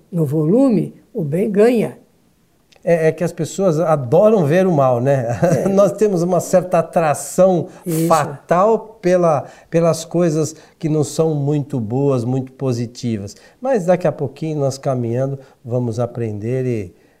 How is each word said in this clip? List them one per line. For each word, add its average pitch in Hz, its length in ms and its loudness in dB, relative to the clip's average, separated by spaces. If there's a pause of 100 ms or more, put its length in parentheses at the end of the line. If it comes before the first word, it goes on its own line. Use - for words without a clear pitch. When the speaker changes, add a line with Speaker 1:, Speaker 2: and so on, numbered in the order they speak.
(120)
Speaker 1:
No 165 140 0
volume, 160 680 2 (200)
o 214 100 -4
bem 170 260 -2
ganha. 202 480 2 (840)
Speaker 2:
É, 165 240 2
é 160 40 4
que 160 120 -6
as 170 80 -2
pessoas 170 480 -2
adoram 160 680 2
ver 180 220 2
o 185 40 2
mal, 131 300 2
né? 127 380 0 (260)
Speaker 1:
É. - 20 2
Speaker 2:
<laughs> 196 60 0
Nós 196 200 4
temos 196 280 0
uma 175 180 0
certa 175 400 2
atração 165 880 0 (180)
Speaker 1:
Isso. 165 220 0
Speaker 2:
fatal 170 960 0
pela, 175 440 2 (240)
pelas 165 360 0
coisas 160 500 0 (220)
que 165 100 -6
não 151 160 0
são 160 300 -2
muito 143 460 -2
boas, 127 440 0
muito 131 280 -4
positivas. 117 840 -6 (240)
Mas 247 260 -2
daqui 175 220 2
a 147 40 2
pouquinho, 151 480 -6
nós 135 180 -2
caminhando, 131 600 -4 (260)
vamos 120 340 -4
aprender 117 680 -4
e 110 280 -6 (280)